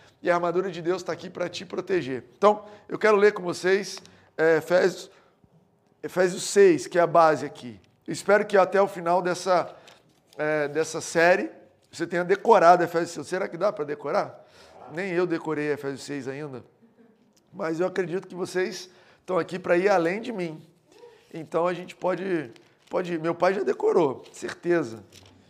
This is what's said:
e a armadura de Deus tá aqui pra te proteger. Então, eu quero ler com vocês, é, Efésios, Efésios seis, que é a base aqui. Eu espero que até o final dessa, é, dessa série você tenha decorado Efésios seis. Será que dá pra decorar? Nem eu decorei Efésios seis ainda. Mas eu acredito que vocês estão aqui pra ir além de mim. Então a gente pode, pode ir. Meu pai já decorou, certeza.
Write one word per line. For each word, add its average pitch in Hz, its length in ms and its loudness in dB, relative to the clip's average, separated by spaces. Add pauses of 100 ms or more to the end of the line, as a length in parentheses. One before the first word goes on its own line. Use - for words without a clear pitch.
(220)
e - 80 0
a 175 60 4
armadura 175 340 -2
de 170 100 -10
Deus 180 220 -4
tá 180 100 -8
aqui 175 200 -12
pra 175 180 -6
te - 160 -12
proteger. 147 600 -4 (120)
Então, 208 260 4 (240)
eu - 120 -8
quero 214 180 4
ler 208 160 6
com 202 80 -8
vocês, 180 560 -2 (400)
é, 160 200 4
Efésios, 180 520 0 (920)
Efésios 175 400 0
seis, 190 420 6
que - 140 0
é - 20 6
a 165 60 4
base 156 360 4
aqui. 123 380 -14 (240)
Eu - 80 -8
espero 202 320 2
que 202 100 0
até 190 240 4
o 196 80 4
final 175 320 -2
dessa, 180 560 -2 (640)
é, 151 300 -2
dessa 156 340 -4
série 180 560 2 (340)
você 165 140 -8
tenha 170 180 -2
decorado 180 600 6
Efésios 165 280 -2
seis. 147 160 -12
Será 190 200 -4
que 170 100 -12
dá 196 160 -2
pra 151 100 -8
decorar? 147 640 -6 (480)
Nem 185 180 -6
eu 175 140 0
decorei 156 460 -4
Efésios 139 320 -6
seis 139 240 -10
ainda. 135 360 -12 (880)
Mas 165 280 -6
eu 185 80 0
acredito 185 400 -4
que 185 80 -16
vocês 180 560 -6 (280)
estão 185 200 -4
aqui 165 180 -6
pra 175 180 0
ir 190 140 4
além 185 320 2
de 240 100 -8
mim. 165 300 -8 (720)
Então 165 320 -4
a 180 80 -2
gente 180 220 -12
pode, 175 560 -4 (380)
pode 175 240 -4
ir. 165 60 -4
Meu 160 140 -2
pai 180 220 2
já 370 80 -4
decorou, 180 680 0
certeza. 143 720 -4 (460)